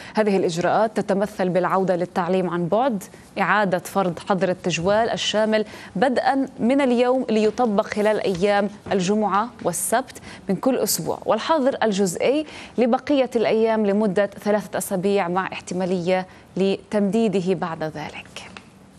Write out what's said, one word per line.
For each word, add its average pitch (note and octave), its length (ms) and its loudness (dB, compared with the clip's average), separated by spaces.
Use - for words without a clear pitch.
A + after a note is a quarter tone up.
هذه G#3 220 2
الإجراءات F3 600 0
تتمثل G3 520 -2
بالعودة F3+ 480 2
للتعليم F3+ 540 0
عن F3 180 -2
بعد، G#3+ 360 0
إعادة F#3 400 2
فرض F3+ 400 -2
حظر F#3+ 200 2
التجوال F3+ 600 0
الشامل G#3+ 540 0
بدءا C4 500 2
من C4+ 200 2
اليوم B3 500 2
ليطبق G#3+ 560 2
خلال G#3 340 0
أيام G3+ 480 0
الجمعة G3+ 560 0
والسبت A3+ 540 -2
من F#3+ 80 0
كل B3+ 220 0
أسبوع، D#3+ 480 -2
والحظر B3 560 2
الجزئي G#3+ 640 2
لبقية B3+ 580 2
الأيام A3 500 2
لمدة G3+ 400 2
ثلاثة G3+ 520 -2
أسابيع G3 500 0
مع F3+ 240 -2
احتمالية F#3 720 -2
لتمديده G3 1000 0
بعد D#3+ 280 -6
ذلك. D#3 440 -8